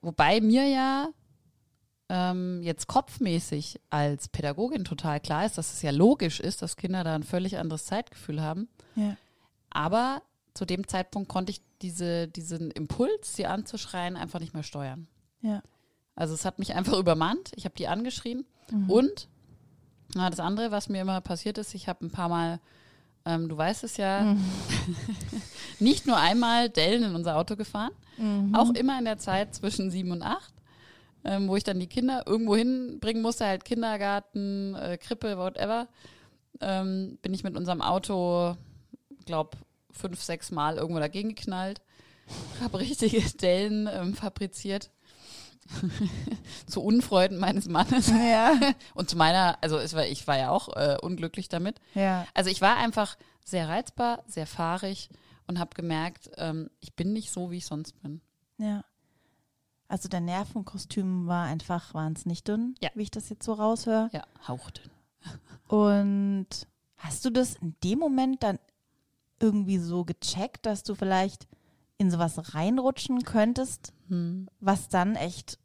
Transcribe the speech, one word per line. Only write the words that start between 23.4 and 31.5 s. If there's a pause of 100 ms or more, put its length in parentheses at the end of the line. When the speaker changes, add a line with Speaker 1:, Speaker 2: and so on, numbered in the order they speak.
Speaker 1:
du
weißt
es
ja,
Speaker 2:
Mhm. (720)
Speaker 1:
<laughs>
nicht
nur
einmal
Dellen
in
unser
Auto
gefahren, (240)
Speaker 2:
Mhm.
Speaker 1:
auch
immer
in
der
Zeit
zwischen
sieben
und
acht, (680)
ähm,
wo